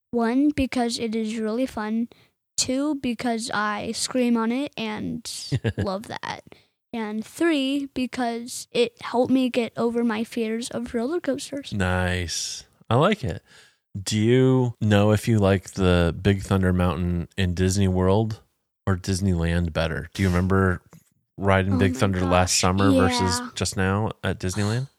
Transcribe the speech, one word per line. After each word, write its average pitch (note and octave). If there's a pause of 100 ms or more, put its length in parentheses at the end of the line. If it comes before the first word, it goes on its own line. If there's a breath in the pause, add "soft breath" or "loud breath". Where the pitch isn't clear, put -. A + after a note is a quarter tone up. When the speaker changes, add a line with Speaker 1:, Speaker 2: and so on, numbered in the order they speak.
(120)
Speaker 1:
One, A#3+
because B3+
it A3+
is A3
really A3
fun. A3+ (480 soft breath)
Two, C#4+
because A#3+
I G#3
scream A#3+
on A3+
it C4+
and G#3+ (320)
Speaker 2:
<laughs> -
Speaker 1:
love G2
that. - (480 loud breath)
And A3
three, C#4
because A#3+
it -
helped -
me B3+
get A#3
over A#3
my A3+
fears A3+
of A#3
roller C4
coasters. C#4
Speaker 2:
Nice. F2+ (240)
I A2+
like F3+
it. G2+ (580 soft breath)
Do G#2+
you B2
know G#2
if -
you A2+
like G2
the F2
Big G2
Thunder F#2
Mountain F2+ (100)
in F#2
Disney F#2
World F#2+ (460)
or G2
Disneyland F2
better? E2
Do G2
you F#2+
remember F#2 (540)
riding F#2+
Speaker 1:
Oh F#2
Speaker 2:
Big F#2
Speaker 1:
my -
Speaker 2:
Thunder F#2+
last F2+
Speaker 1:
gosh. -
Speaker 2:
summer F#2+
versus F2+
Speaker 1:
Yeah. -
Speaker 2:
just -
now G2 (120)
at G2
Disneyland? G#2 (120)